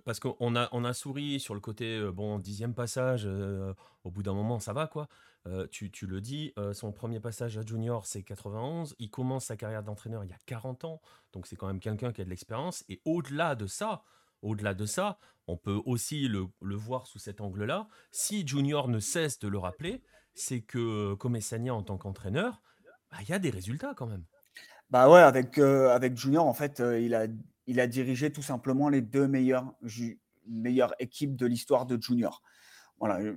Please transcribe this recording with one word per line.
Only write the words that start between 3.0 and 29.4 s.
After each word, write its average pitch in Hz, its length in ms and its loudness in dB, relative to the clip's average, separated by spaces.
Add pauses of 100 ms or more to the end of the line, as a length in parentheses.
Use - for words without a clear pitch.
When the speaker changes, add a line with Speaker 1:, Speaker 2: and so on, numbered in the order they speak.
Speaker 1:
euh, 98 480 -6 (300)
au 92 60 -12
bout 92 140 -8
d'un 95 100 -2
moment, 110 260 -2
ça 104 140 -10
va, 151 140 -4
quoi. 151 200 -10 (380)
Euh, 92 260 -6
tu, 101 200 -12
tu - 160 -12
le 95 120 -6
dis, 139 380 -8
euh, 101 160 -6
son 104 180 -10
premier 113 300 -10
passage 117 360 -8
à 110 40 -6
Junior, 110 440 -6
c'est 101 160 -10
quatre-vingt-onze. 123 800 -10
Il 110 100 -10
commence 131 360 -4
sa 113 100 -8
carrière 107 260 -8
d'entraîneur 107 440 -10
il 90 40 -12
y 90 40 -16
a - 120 -20
quarante 127 380 -10
ans. 160 160 -12 (320)
Donc, 90 160 -14
c'est - 80 -14
quand 95 120 -8
même 95 120 -4
quelqu'un 107 320 -4
qui - 80 -12
a 92 60 -8
de 92 40 -10
l'expérience. 120 600 -8
Et 95 160 -12
au-delà 156 500 -2
de 104 100 -6
ça, 202 380 -6 (380)
au-delà 104 320 -2
de 101 120 -4
ça, 185 340 -2 (280)
on 87 80 -6
peut 101 300 -4
aussi 131 420 -2
le, 95 200 -2 (140)
le 98 140 -6
voir 117 320 -8
sous - 100 -20
cet 101 220 -14
angle-là. 107 480 -6 (240)
Si 202 340 -4
Junior 139 440 0
ne 110 100 0
cesse 156 400 -4
de 107 80 -6
le 98 100 -2
rappeler, 151 460 -6 (300)
c'est - 260 -6
que 107 540 -2
Comesaña, 120 600 -4
en 104 100 -4
tant 95 140 -8
qu'entraîneur, 107 640 -6 (480)
bah, 160 120 -16
il 104 80 -10
y 170 40 -2
a 202 60 -2
des 160 120 0
résultats 117 440 -6
quand 123 120 -8
même. 92 180 -8 (640)
Speaker 2:
Bah 131 200 10
ouais, 175 120 12
avec, 131 380 8
euh, 135 360 8
avec 127 220 2
Junior, 139 280 4
en 123 80 4
fait, 139 280 -4
euh, 120 180 2
il 117 160 2
a, 110 120 0 (400)
il 127 120 2
a 123 80 4
dirigé 127 460 0
tout 151 80 -10
simplement 135 480 0
les 139 120 4
deux 135 280 2
meilleures 131 440 2 (100)